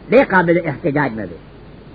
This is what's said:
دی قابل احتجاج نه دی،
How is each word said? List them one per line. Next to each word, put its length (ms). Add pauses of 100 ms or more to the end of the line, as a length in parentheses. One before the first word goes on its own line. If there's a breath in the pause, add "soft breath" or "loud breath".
(120)
دی 120
قابل 420
احتجاج 460
نه 140
دی، 100 (600)